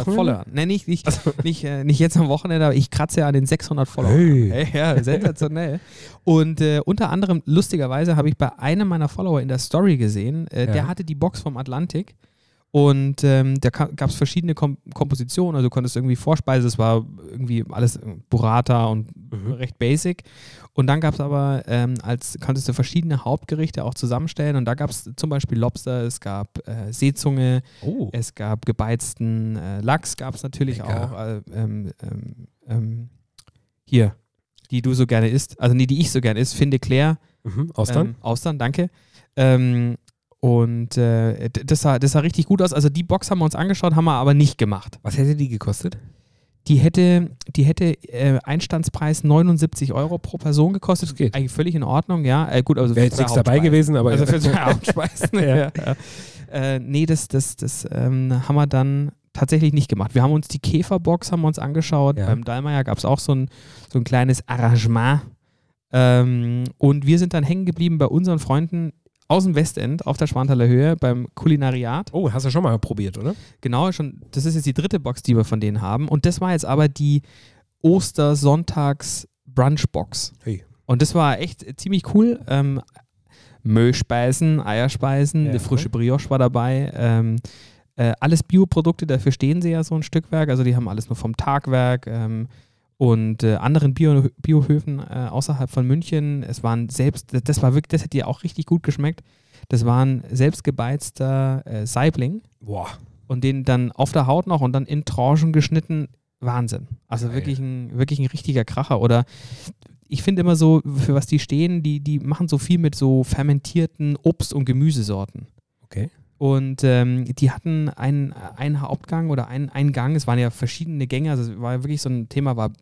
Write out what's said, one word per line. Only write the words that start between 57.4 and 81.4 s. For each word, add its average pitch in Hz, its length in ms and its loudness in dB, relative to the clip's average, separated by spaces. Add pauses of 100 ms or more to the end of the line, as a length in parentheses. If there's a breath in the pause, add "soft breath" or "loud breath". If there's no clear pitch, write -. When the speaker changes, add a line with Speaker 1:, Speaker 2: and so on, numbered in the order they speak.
Speaker 2:
das, - 340 -8
ähm, 127 560 0
haben 143 80 0
wir 147 120 4
dann 139 440 0 (220)
tatsächlich 151 400 2
nicht 143 160 2
gemacht. - 260 -2
Wir 123 80 4
haben 139 80 4
uns 151 160 0
die 151 120 -6
Käferbox 175 760 0
haben 170 80 0
wir 156 60 2
uns 156 120 -2
angeschaut. 143 580 0
Speaker 1:
Ja. 95 100 0
Speaker 2:
Beim 113 180 0
Dallmayr 135 400 -2
gab's - 180 -2
auch 139 160 2
so - 160 0
ein, 131 140 0 (420 loud breath)
so 131 80 0
ein 117 60 0
kleines 127 420 0
Arrangement. 117 720 2 (720)
Ähm, 123 720 2 (140)
und 143 280 2
wir 165 140 6
sind 180 140 0
dann 160 100 0
hängen 180 220 -2
geblieben 170 320 0
bei 147 100 2
unseren 175 320 2
Freunden 160 540 -2 (360)
aus 185 160 4
dem 175 100 2
Westend 151 500 -2
auf 143 120 -2
der 151 100 0
Schwanthaler 127 400 2
Höhe 139 300 4
beim 123 360 -2
Kulinariat. 135 800 0
Speaker 1:
Oh, 165 180 -2
hast 127 140 -4
du 131 60 -2
schon 156 100 0
mal 117 160 2
probiert, 101 400 -6
oder? 107 160 -4 (280 loud breath)
Speaker 2:
Genau, 135 300 0
schon. 151 280 -8 (120)
Das 139 140 -2
ist 165 80 0
jetzt 156 120 -2
die 139 80 0
dritte 180 260 -2
Box, 131 240 -6
die 120 120 2
wir 113 100 4
von 110 160 -2
denen 107 200 -2
haben. 110 280 -2
Und 147 160 2
das 175 160 -2
war 185 100 0
jetzt 165 140 -2
aber 147 240 2
die 143 320 0 (600 soft breath)
Ostersonntags-Brunch-Box. 147 2500 0 (100)
Speaker 1:
Hey. 104 200 -6 (220)
Speaker 2:
Und 123 160 2
das 151 140 2
war 143 240 2
echt - 400 -12